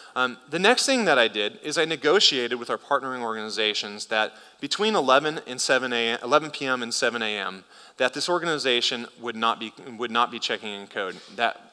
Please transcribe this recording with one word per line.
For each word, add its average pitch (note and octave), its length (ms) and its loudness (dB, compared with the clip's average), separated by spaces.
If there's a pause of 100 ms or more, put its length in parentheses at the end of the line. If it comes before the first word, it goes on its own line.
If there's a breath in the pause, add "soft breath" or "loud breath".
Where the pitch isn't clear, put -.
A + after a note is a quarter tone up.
(160 loud breath)
Um, B2 220 0 (120)
the D#3+ 100 -4
next A3 260 6
thing B3+ 200 2
that C#3+ 140 6
I A2+ 80 6
did G#2 340 -2
is D3 160 -4
I D#3+ 80 2
negotiated D3 720 2
with A#2+ 100 -10
our A2+ 80 -2
partnering C3 440 -2
organizations G#2+ 840 -4
that A2 260 0 (260 loud breath)
between G#3 360 0
eleven D3+ 500 4
and B2+ 160 -8
seven B2+ 320 2
A A#2 180 0
M, A#2+ 120 -2
eleven D3 280 2
P C#3 140 -8
M C3 160 0
and A#2 120 -6
seven A#2 280 0
A G#2+ 160 -2
M, F#2+ 280 -8 (320 loud breath)
that B2+ 160 0
this C#3+ 140 -6
organization C3+ 800 0 (140)
would A#2 140 -8
not A2+ 240 0
be, A2 140 -10 (240)
would A#2 120 -4
not A#2 220 0
be A#2 80 -10
checking G#2+ 340 -6
in G2+ 140 -12
code, F#2 300 -8 (180)
that - 380 -4